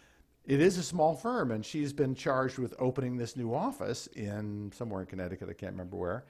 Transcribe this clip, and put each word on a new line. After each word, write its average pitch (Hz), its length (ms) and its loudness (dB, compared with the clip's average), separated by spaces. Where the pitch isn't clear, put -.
it 139 160 4
is 180 180 8
a 180 60 0
small 160 320 4
firm, 214 360 0
and 107 140 -2
she's 147 280 -4
been 131 200 2
charged 131 440 0
with 120 220 -2
opening 127 360 2
this 120 220 -4
new 117 160 0
office 139 540 -2
in 104 680 -4
somewhere 104 280 -4
in 90 60 -6
Connecticut. 92 400 -6
I 90 60 -8
can't 95 180 -6
remember 92 240 -8
where, 90 340 -2